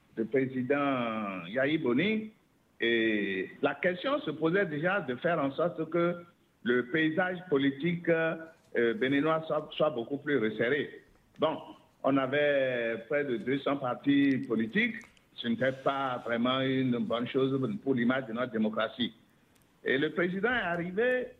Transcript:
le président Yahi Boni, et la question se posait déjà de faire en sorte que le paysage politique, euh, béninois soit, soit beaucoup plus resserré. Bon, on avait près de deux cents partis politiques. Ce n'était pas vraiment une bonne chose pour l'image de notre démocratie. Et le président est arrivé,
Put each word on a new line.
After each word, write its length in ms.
le 80
président 1200
Yahi 320
Boni, 540
et 680
la 140
question 440
se 120
posait 340
déjà 340
de 160
faire 240
en 120
sorte 380
que 360
le 240
paysage 500
politique, 600
euh, 840
béninois 520
soit, 240
soit 200
beaucoup 260
plus 200
resserré. 520
Bon, 180
on 140
avait 880
près 160
de 140
deux 220
cents 180
partis 640
politiques. 560
Ce 120
n'était 240
pas 520
vraiment 380
une 380
bonne 280
chose 320
pour 120
l'image 320
de 60
notre 180
démocratie. 600
Et 140
le 140
président 380
est 120
arrivé, 640